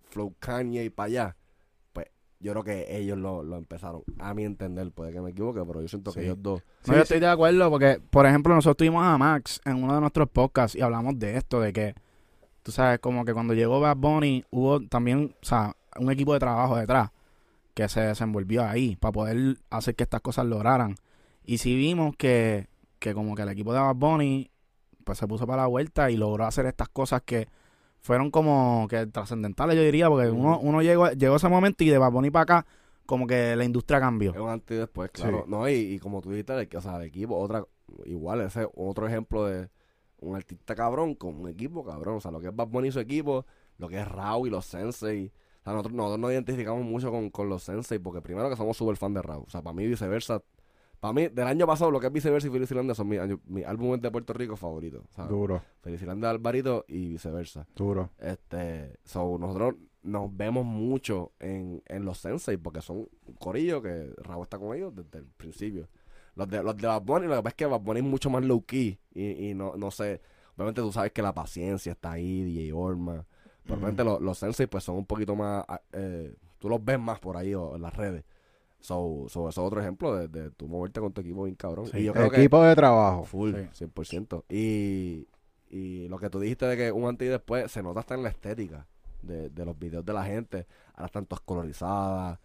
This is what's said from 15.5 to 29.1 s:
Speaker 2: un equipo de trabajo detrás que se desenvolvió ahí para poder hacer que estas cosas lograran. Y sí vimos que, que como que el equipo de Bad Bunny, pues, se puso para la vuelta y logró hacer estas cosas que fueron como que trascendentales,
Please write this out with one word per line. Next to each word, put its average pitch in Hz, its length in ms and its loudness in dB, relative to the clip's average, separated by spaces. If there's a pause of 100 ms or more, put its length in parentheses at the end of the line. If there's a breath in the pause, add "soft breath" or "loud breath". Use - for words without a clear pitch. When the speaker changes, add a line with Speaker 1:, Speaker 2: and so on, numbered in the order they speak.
Speaker 2:
un 127 140 2
equipo 139 220 2
de 143 60 4
trabajo 123 360 2
detrás 117 360 2 (640)
que 107 140 0
se 113 140 0
desenvolvió 107 640 0
ahí 113 320 0
para 110 160 0
poder 113 440 2 (120)
hacer 113 260 -2
que 120 80 0
estas 117 160 -2
cosas 123 260 -2
lograran. 113 500 2 (520)
Y 120 120 0
sí 123 160 2
vimos 156 420 2
que, 113 500 4 (320)
que 107 140 -2
como 107 220 -2
que 104 80 -4
el 101 60 -4
equipo 101 240 -4
de 131 60 2
Bad 135 160 4
Bunny, 143 540 2 (540)
pues, 101 160 -6
se 107 80 -2
puso 113 180 -4
para 131 180 0
la 131 40 4
vuelta 139 420 2
y 113 80 2
logró 107 280 0
hacer 127 200 0
estas 127 240 -4
cosas 131 340 0
que 113 240 -2 (540)
fueron 131 300 2
como 131 580 4
que 113 180 0
trascendentales, 110 680 -2